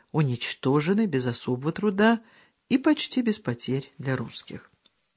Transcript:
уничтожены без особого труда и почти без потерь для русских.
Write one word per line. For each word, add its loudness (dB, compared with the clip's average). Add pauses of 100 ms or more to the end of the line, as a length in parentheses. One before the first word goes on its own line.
(120)
уничтожены 0
без 0
особого -2
труда 2 (480)
и 4
почти 2
без 0
потерь -4
для -2
русских. -10 (480)